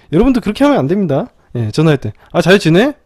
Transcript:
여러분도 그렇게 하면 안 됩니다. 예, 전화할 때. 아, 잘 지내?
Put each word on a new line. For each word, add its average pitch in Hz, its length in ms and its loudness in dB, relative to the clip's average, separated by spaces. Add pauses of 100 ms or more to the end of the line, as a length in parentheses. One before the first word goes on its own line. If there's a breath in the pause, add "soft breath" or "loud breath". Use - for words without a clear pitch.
(120)
여러분도 240 280 2
그렇게 214 240 -4
하면 285 140 2
안 131 80 0
됩니다. 175 420 -2 (260)
예, 113 160 -4
전화할 156 280 0
때. 107 140 -8 (200 soft breath)
아, - 80 -2
잘 175 180 4
지내? 196 360 2 (120)